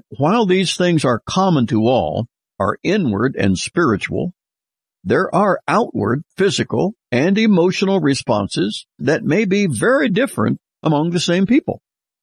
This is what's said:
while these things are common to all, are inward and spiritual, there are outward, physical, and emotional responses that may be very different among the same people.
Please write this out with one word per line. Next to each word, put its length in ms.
while 360
these 320
things 260
are 240
common 400
to 200
all, 400
are 240
inward 520
and 220
spiritual, 760
there 300
are 340
outward, 540
physical, 560
and 260
emotional 600
responses 840
that 240
may 220
be 220
very 400
different 520
among 260
the 100
same 280
people. 340